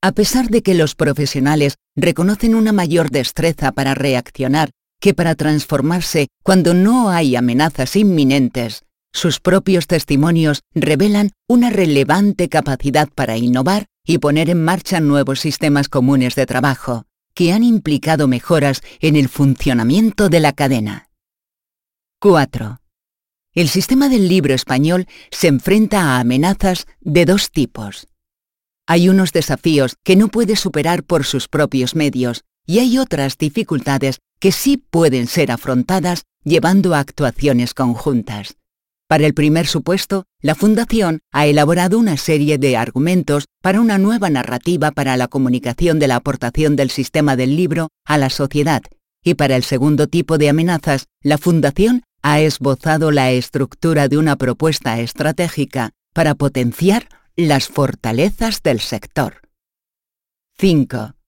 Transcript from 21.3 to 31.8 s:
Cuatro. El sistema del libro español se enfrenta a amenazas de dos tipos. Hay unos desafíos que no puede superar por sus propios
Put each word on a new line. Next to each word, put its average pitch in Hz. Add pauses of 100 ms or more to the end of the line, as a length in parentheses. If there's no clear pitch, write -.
Cuatro. 131 (720)
El 170
sistema 262
del 208
libro 165
español 151 (240)
se -
enfrenta 196
a 131
amenazas 165 (140)
de 160
dos 190
tipos. 110 (800)
Hay 175
unos 190
desafíos 147
que 185
no 208
puede 220
superar 165
por 160
sus -
propios 127